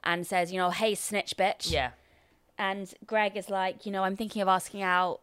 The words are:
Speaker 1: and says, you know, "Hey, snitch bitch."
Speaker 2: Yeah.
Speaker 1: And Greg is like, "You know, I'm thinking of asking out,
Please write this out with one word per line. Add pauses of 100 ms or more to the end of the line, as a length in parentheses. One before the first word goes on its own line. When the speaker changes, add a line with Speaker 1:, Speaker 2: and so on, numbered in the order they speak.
Speaker 1:
and
says,
you
know,
"Hey,
snitch
bitch."
Speaker 2:
Yeah. (640)
Speaker 1:
And (120)
Greg
is
like,
"You
know,
I'm
thinking
of
asking
out,